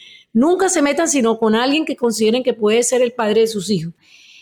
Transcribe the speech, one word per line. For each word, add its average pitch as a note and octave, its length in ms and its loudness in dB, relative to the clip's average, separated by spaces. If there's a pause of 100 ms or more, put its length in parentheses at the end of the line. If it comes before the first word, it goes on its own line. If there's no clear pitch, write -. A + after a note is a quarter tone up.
(340)
Nunca F4 340 2
se F4 140 0
metan C#4+ 260 0
sino A3+ 300 0
con A3 180 0
alguien C#4 300 0
que C4+ 100 -6
consideren A3+ 480 0
que B3 100 -2
puede A3 300 0
ser B3 180 0
el B3 120 0
padre G#3+ 280 0
de A3+ 60 2
sus G#3 220 -6
hijos. E3+ 240 -2 (480)